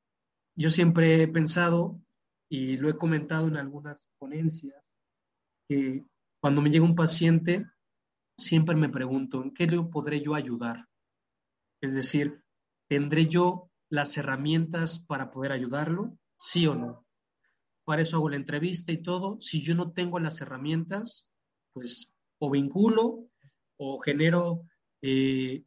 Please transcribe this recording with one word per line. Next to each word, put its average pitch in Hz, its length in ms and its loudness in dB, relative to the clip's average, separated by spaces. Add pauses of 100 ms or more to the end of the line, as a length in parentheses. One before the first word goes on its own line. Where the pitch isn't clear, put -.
(560)
yo 160 140 2
siempre 165 520 6
he 156 60 4
pensado, 170 720 0 (480)
y 131 280 -4
lo 143 120 -2
he 151 80 0
comentado 160 520 0
en 156 80 -2
algunas 147 520 -12 (100)
ponencias, 151 600 -4 (880)
que 135 360 -2 (360)
cuando 143 220 4
me 147 80 4
llega 160 140 6
un 170 100 6
paciente, 165 720 2 (720)
siempre 160 400 2
me 151 120 2
pregunto, 131 540 -4
¿en 135 100 -10
qué 175 140 -2
le 170 160 0
podré 147 400 -4
yo 151 120 -2
ayudar? 120 520 -6 (920)
Es 135 140 -4
decir, 143 480 -2 (460)
¿tendré 151 380 2
yo 175 440 2 (180)
las 147 280 -2
herramientas 156 840 -2
para 135 320 -8
poder 135 180 -6
ayudarlo? 151 680 -4 (200)
¿Sí 170 300 0
o 143 100 2
no? 120 280 -10 (800)
Para 160 180 0
eso 160 140 -2
hago 156 140 2
la 143 60 -4
entrevista 156 560 -4
y 160 100 -4
todo. 185 380 -4
Si 156 220 -4
yo 165 120 0
no 170 180 -2
tengo 175 280 -4
las 156 200 -6
herramientas, 165 880 -6 (440)
pues - 420 -10 (240)
o 143 120 -4
vinculo 208 760 2 (500)
o 135 220 -8
genero, 170 640 2 (400)
eh, 135 640 0